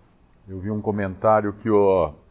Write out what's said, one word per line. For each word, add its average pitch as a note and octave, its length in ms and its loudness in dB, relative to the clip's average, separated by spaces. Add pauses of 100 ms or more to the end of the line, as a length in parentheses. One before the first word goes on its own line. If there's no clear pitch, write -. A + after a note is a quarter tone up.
(480)
Eu F#2+ 120 -14
vi F#2 100 -8
um G#2+ 120 -6
comentário G#2 720 0
que G#2+ 160 -8
o, F#2+ 440 2 (180)